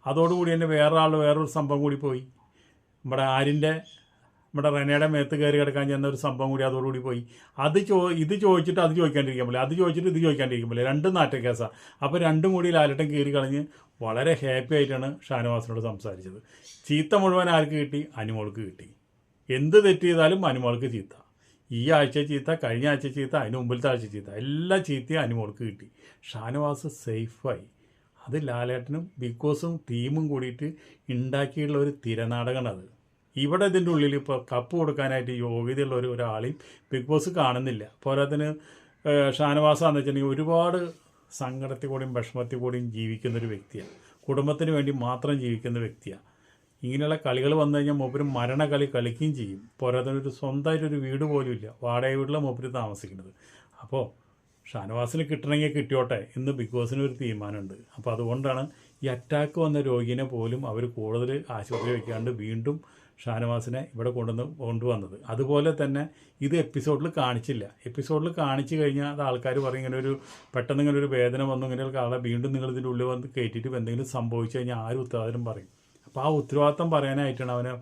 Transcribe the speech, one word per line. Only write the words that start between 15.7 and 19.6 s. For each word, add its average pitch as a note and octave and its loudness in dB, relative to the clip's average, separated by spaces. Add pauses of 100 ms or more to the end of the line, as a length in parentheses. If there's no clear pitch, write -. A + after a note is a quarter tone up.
സംസാരിച്ചത്. F#2+ -10 (480)
ചീത്ത D3+ 2
മുഴുവൻ F3+ 4
ആർക്ക് D3+ 2
കിട്ടി? C#3+ -4 (200)
അനുമോൾക്ക് G#2+ -6
കിട്ടി. - -18 (720)
എന്ത് D#3+ 6